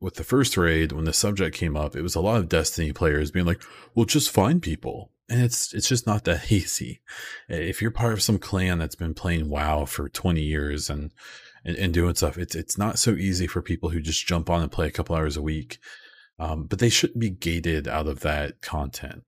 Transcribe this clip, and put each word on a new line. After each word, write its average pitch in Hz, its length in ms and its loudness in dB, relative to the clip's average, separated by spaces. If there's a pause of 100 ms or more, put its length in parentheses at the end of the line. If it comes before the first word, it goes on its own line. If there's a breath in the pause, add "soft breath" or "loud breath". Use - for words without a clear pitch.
with 92 140 -6
the - 100 -8
first 127 320 2
raid, 80 360 4
when 80 120 -4
the 80 80 0
subject 98 440 0
came 78 200 -2
up, 76 180 -2
it 71 80 -6
was 87 120 -4
a 82 60 0
lot 107 180 2
of 85 100 0
Destiny 80 440 2
players 76 380 2
being 90 160 2
like, 85 160 2 (320 loud breath)
"Well, 113 120 4
just - 240 2
find 135 300 6
people." - 520 -6 (160)
And 120 140 2
it's, - 300 0
it's 110 160 0
just 123 180 0
not 104 180 2
that 82 280 0
<laughs> - 0 -
easy. - 500 -2 (460 loud breath)
If 82 320 -4
you're 113 100 0
part 117 240 2
of 101 80 -2
some 104 160 4
clan 92 400 0
that's 80 180 -4
been 80 180 -4
playing 85 340 0
WoW 73 360 0
for 71 240 -6
twenty 85 340 0
years 73 480 -2
and, 73 220 -6 (520 loud breath)
and, 87 120 -4
and 90 180 0
doing 87 200 4
stuff, 82 240 0
it's, 90 160 -6
it's 80 240 -6
not 104 200 0
so 117 140 4
easy 90 340 0
for 82 160 -4
people 82 280 -2
who 80 100 -2
just 78 260 -2
jump 85 240 0
on 85 120 2
and 78 100 -2
play 80 140 0
a 78 40 -2
couple - 260 -2
hours 76 200 0
a 76 60 -4
week. 78 360 -4 (600 loud breath)
Um, 80 260 -4
but 95 140 -4
they 120 100 6
shouldn't - 320 2
be 110 100 2
gated 82 560 -2
out 78 200 -2
of 73 140 -4
that 73 420 -2
content. 71 640 -6